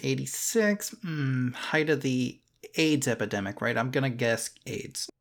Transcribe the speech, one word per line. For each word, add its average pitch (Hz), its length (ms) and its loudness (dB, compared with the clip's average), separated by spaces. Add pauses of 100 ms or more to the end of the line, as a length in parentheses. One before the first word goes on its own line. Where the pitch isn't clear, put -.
eighty-six. 202 880 0 (100)
Mm, 135 520 0
height 156 340 0
of 139 120 4
the 127 380 0 (360)
aids 156 320 4
epidemic, 104 540 -2
right? 117 160 0
I'm 120 120 0
gonna 135 200 0
guess 117 400 0 (180)
aids. - 420 -8 (120)